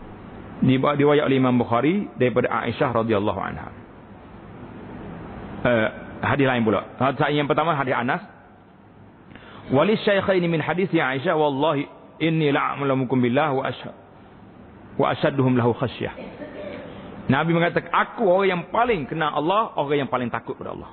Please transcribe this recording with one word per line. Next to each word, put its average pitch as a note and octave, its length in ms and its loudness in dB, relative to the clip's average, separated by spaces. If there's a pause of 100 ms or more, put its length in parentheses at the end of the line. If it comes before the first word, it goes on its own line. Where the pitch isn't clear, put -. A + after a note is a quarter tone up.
(640)
dibawa, C3+ 320 4
diwayat D3 320 6
oleh C3+ 80 4
Imam B2+ 240 4
Bukhari B2 560 2
daripada B2 480 2
Aisyah C3 240 0 (160)
radhiyallahu G#2 360 0
anha. E2+ 280 -8 (2000)
Eh, A2+ 200 4 (360)
hadis C3 240 2
lain A#2+ 160 2
pula. G#2 320 2
Hadis C#3+ 400 0
yang D3 80 0
pertama, D3+ 320 0
hadis C3+ 160 -2
Anas. B2+ 320 -2 (1400)
"Wali D#3+ 320 4
Syekhaini F#3+ 480 2
min E3 160 0
hadis E3+ 280 0
ya D3 200 2
Aisyah, C#3 240 0
wallahi D3 520 2 (320)
inni D#3+ 320 2
la C#3 240 0
a'lamukum C3 440 0
billah C3+ 320 2
wa C3 120 -2
ashhadu." - 440 -10 (920)
Wa C3+ 160 0
ashadduhum C3+ 400 2
lahu A#2+ 240 4
khasyah. G#2+ 340 -4 (1160)
Nabi D#3+ 240 2
mengatakan, E3 400 0
"Aku G#3 320 0
orang F#3+ 240 6
yang F3 180 -2
paling G#3+ 380 2
kenal D#3 320 -2
Allah, F#3+ 400 0
orang C#3+ 260 0
yang A#2 60 -6
paling B2+ 180 -2
takut A#2 300 -6
pada - 160 -10
Allah." - 180 -14